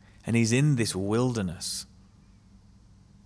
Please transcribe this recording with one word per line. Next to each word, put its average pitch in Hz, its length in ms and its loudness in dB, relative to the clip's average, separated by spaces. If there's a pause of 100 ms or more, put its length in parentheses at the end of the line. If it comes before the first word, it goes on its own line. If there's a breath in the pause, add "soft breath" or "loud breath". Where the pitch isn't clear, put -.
(260 loud breath)
And 113 100 0
he's 117 160 2
in 139 240 4
this 113 200 0
wilderness, 101 920 -2 (1400)